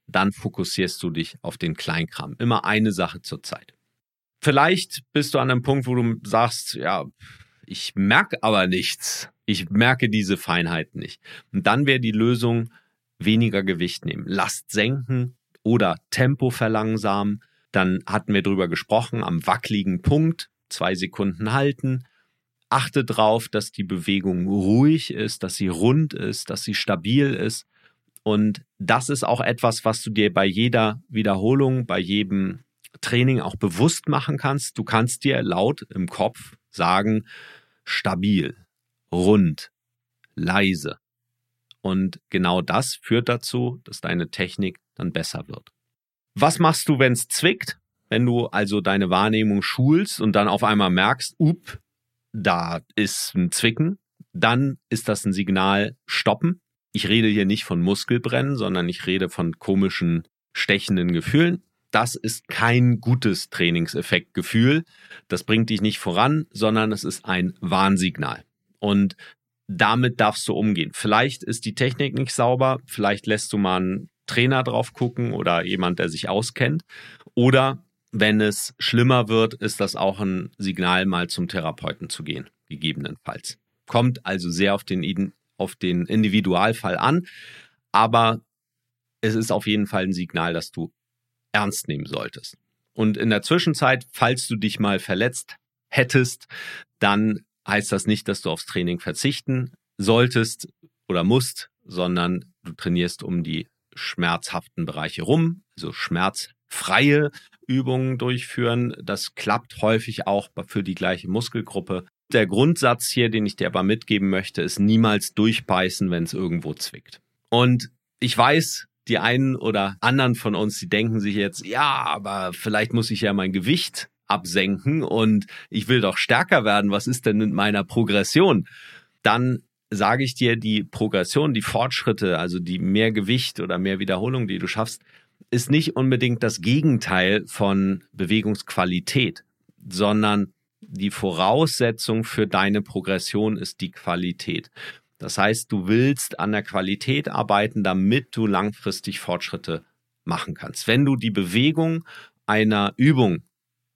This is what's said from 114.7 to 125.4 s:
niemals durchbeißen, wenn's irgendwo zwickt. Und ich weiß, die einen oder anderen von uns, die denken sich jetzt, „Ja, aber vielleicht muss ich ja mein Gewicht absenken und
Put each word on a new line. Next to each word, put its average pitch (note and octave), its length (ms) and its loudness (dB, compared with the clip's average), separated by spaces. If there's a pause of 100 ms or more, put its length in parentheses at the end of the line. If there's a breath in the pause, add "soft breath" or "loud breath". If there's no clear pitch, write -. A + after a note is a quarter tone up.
niemals G#2+ 540 2
durchbeißen, F#2+ 800 0
wenn's E2+ 220 -2
irgendwo E2 400 -4
zwickt. - 480 -14 (280)
Und B2 400 4 (300)
ich B2 180 -2
weiß, C#3+ 500 2 (200)
die A2+ 120 0
einen B2+ 360 2
oder G2 460 -2
anderen B2+ 340 4
von G#2+ 200 -2
uns, G#2 240 -2
die F2+ 100 -10
denken A2 300 0
sich G2+ 160 -2
jetzt, G2+ 300 -2
„Ja, C3 400 0
aber F#2+ 480 -4
vielleicht G#2+ 400 0
muss A2+ 180 0
ich G#2 100 -2
ja G2+ 120 2
mein F#2 200 0
Gewicht G#2 560 -2 (180)
absenken G2 760 0
und G#2+ 420 2 (240 loud breath)